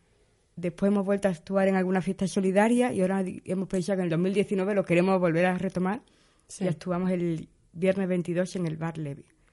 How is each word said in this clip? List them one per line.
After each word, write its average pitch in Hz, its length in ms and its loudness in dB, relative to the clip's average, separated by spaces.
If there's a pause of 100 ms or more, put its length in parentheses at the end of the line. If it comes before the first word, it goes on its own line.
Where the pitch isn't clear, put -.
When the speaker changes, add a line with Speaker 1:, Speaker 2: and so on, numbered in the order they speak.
(540)
Speaker 1:
Después 180 380 0
hemos 202 120 2
vuelto 202 220 0
a 190 60 0
actuar 190 340 0
en 190 80 4
alguna 185 280 2
fiesta 185 260 -2
solidaria 208 640 2
y 190 80 -2
ahora 190 240 0
di-, - 220 -8
hemos 185 200 -4
pensado 190 300 -2
que 185 60 0
en - 20 0
el 170 60 0
dos 165 100 0
mil 185 120 2
diecinueve 196 440 0
lo 190 80 2
queremos 180 340 4
volver 175 280 2
a 180 120 0
retomar. 190 440 -2 (440)
Speaker 2:
Sí. - 180 -8
Speaker 1:
Y 185 40 2
actuamos 180 420 -2
el 170 380 -2 (240)
viernes 190 340 0
veintidós 180 480 -2
en 180 120 -4
el 156 100 -4
Bar 160 220 -6
Levi, 143 260 -10 (280)